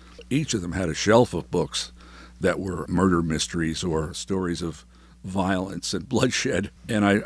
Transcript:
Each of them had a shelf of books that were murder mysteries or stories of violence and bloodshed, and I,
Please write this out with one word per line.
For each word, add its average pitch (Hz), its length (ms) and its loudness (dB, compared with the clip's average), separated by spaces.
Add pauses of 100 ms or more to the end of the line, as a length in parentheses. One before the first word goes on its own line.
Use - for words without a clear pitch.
(300)
Each 147 240 0
of 104 80 -2
them 87 100 -6
had 90 160 0
a 78 60 -2
shelf 110 400 4
of 82 180 -6
books - 400 -2 (480)
that 87 200 0
were 87 280 -4
murder 90 340 4
mysteries 80 640 -2
or 78 300 -2
stories 87 480 -4
of 82 240 -8 (400)
violence 95 680 -2
and 90 140 -4
bloodshed, 110 640 0 (160)
and 107 180 2
I, 101 200 4